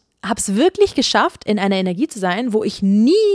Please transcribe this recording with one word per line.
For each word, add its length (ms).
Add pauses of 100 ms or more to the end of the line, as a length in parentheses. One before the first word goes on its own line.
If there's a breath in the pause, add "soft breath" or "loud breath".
(200)
hab's 360
wirklich 400
geschafft, 480
in 160
einer 160
Energie 320
zu 100
sein, 340
wo 120
ich 180
nie 300 (220)